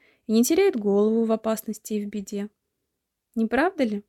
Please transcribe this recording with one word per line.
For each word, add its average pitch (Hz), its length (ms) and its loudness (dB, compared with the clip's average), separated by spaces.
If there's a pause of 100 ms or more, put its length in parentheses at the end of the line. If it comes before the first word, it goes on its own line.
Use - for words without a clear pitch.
(260)
и 220 60 -4
не 226 120 6
теряет 359 320 2
голову 208 480 2
в 220 80 0
опасности 220 600 -6
и 208 100 -4
в 208 40 -10
беде. 202 400 -8 (840)
Не 226 120 0
правда 294 380 0
ли? 208 240 -4